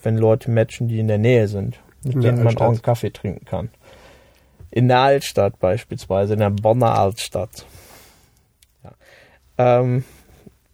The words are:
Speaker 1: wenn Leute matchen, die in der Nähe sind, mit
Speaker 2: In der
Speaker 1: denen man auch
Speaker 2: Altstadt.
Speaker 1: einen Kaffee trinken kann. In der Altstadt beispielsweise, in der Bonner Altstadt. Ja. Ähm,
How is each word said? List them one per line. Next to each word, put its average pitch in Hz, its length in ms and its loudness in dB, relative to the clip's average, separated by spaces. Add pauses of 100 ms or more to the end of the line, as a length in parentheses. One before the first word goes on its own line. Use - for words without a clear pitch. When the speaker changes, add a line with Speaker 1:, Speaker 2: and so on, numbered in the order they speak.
Speaker 1:
wenn 113 140 0
Leute 110 320 2
matchen, 113 380 -2
die 113 120 -4
in 110 80 -2
der 107 120 0
Nähe 113 280 4
sind, 104 320 -8 (240)
mit 131 120 -4
Speaker 2:
In 131 60 0
der 120 100 2
Speaker 1:
denen 120 120 0
man 117 40 4 (100)
auch - 40 -6
Speaker 2:
Altstadt. 113 80 4
Speaker 1:
einen 117 120 -2
Kaffee 113 300 -2
trinken - 340 -10
kann. 95 240 -8 (1000)
In 123 160 2
der 127 140 4
Altstadt 135 580 0
beispielsweise, 95 760 -2
in 104 60 -2
der 104 100 2
Bonner 110 480 0
Altstadt. - 680 -6 (1160)
Ja. - 80 -20 (680)
Ähm, 123 440 2 (720)